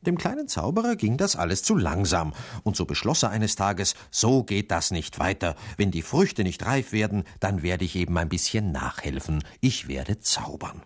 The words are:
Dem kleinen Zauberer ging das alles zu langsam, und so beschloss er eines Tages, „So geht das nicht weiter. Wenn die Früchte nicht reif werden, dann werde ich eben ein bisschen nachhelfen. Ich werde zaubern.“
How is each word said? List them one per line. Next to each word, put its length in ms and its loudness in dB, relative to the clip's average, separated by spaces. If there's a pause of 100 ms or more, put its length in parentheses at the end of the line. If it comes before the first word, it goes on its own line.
Dem 160 2
kleinen 280 -2
Zauberer 480 0
ging 220 2
das 180 2
alles 280 0
zu 120 2
langsam, 600 2 (300)
und 120 0
so 80 0
beschloss 380 0
er 80 2
eines 260 0
Tages, 380 0 (160)
„So 340 4
geht 260 0
das 200 0
nicht 280 -4
weiter. 380 0 (220)
Wenn 120 4
die 120 -2
Früchte 420 2
nicht 220 -2
reif 260 0
werden, 320 2 (160)
dann 220 0
werde 240 0
ich 100 -4
eben 220 0
ein 100 0
bisschen 420 0
nachhelfen. 720 -4 (200)
Ich 260 2
werde 300 -4
zaubern.“ 680 -4